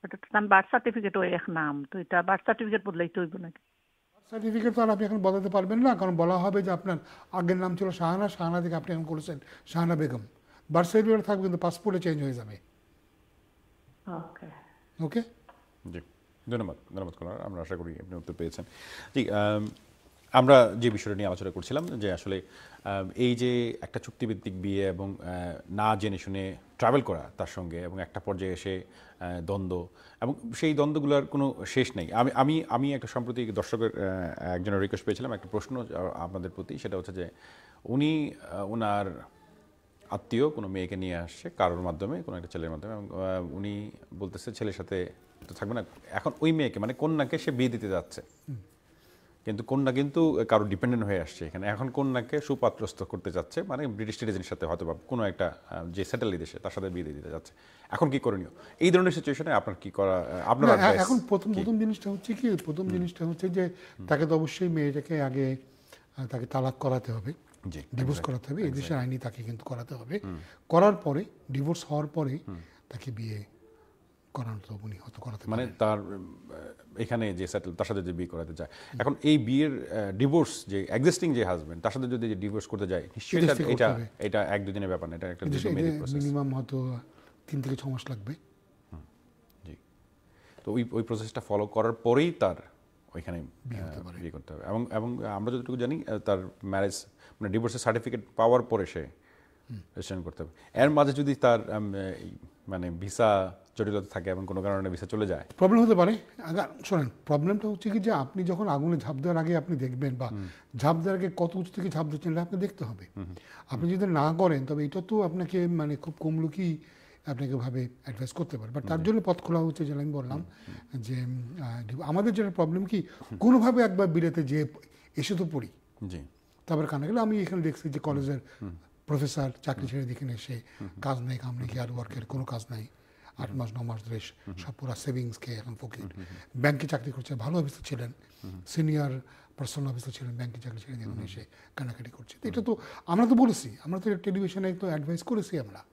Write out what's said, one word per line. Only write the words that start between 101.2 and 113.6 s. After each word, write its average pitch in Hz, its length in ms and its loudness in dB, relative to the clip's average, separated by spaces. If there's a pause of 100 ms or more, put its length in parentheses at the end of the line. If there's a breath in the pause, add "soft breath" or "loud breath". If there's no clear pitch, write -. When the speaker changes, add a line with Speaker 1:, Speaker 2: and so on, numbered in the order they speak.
Speaker 3:
তার, 117 360 6
আম, 104 240 -2
এই 95 360 -6 (380)
মানে 90 220 -4
ভিসা 95 640 4 (200)
জটিলতা 101 340 0
থাকে 92 200 -4
এবং 92 160 -4
কোনো 95 160 -4
কারণে 98 280 0
ভিসা 90 160 -6
চলে 107 200 0
যায়? 85 180 -2 (140)
Speaker 2:
প্রবলেম 220 260 8
হতে 226 100 8
পারে। 185 240 6 (240)
আগা-, 160 420 -4
শোনেন, 151 240 2 (180)
প্রবলেমটা 190 420 2
হচ্ছে 208 220 -2
কি 214 80 2
যে 214 140 2
আপনি 165 320 0
যখন 185 240 0
আগুনে 156 280 2
ঝাঁপ 135 200 -4
দেওয়ার 165 280 0
আগে 170 120 2
আপনি 165 200 0
দেখবেন 127 380 -2
বা 123 140 -4
Speaker 3:
হুম। 101 200 -6 (280 loud breath)
Speaker 2:
ঝাঁপ 147 200 4
দেওয়ার 185 220 0
আগে 180 180 0
কত 170 200 0
উঁচু 180 160 -6
থেকে 180 180 -4
ঝাঁপ 156 160 -2
দিচ্ছেন 151 260 -4
এটা 165 100 0
আপনি 175 180 -4
দেখতে 196 240 -4
হবে। 95 220 -10 (100)
Speaker 3:
হুম, 98 80 -6
হুম। 87 100 -10 (360 loud breath)